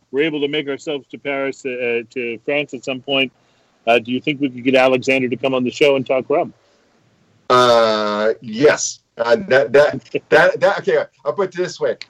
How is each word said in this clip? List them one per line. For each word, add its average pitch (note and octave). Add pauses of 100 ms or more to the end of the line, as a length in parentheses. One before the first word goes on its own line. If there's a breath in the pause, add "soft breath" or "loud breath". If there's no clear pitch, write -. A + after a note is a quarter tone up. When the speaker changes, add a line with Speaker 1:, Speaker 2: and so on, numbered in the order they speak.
(120)
Speaker 1:
were C3+
able D3+
to C#3+
make C#3+
ourselves C#3
to -
Paris, C3+
uh, A#2+
to A#2
France D3
at B2
some C3
point, C3+ (520)
uh, A#2
do A#2
you B2+
think D3+
we C#3
could B2
get C3
Alexander C3
to B2
come C3
on B2+
the A#2+
show C#3+
and B2+
talk C3
rum? D3 (960)
Speaker 2:
Uh, A2
yes. B2 (180)
Uh, A#2 (120)
that, C3+
that, C#3+
Speaker 1:
<laughs> -
Speaker 2:
that, E3
that, F3
okay, D#3+ (220)
I'll C#3+
put F#3
it F3
this F3+
way. B2+ (120)